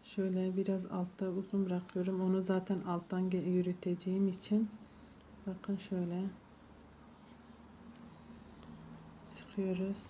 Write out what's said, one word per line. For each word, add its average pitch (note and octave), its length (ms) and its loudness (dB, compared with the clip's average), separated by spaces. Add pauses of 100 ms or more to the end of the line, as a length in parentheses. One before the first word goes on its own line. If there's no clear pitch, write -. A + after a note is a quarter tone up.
(140)
Şöyle F#3 420 2
biraz F#3+ 300 2
altta F3+ 420 0
uzun G3 380 2
bırakıyorum. F3+ 540 2
Onu F#3+ 220 6
zaten F#3 380 2
alttan F3+ 500 0
ge-, F3+ 180 2
yürüteceğim F3+ 800 2
için. G#3 420 2 (760)
Bakın F#3+ 300 -4
şöyle F3+ 480 -2 (3000)
sıkıyoruz F#3+ 760 -2 (120)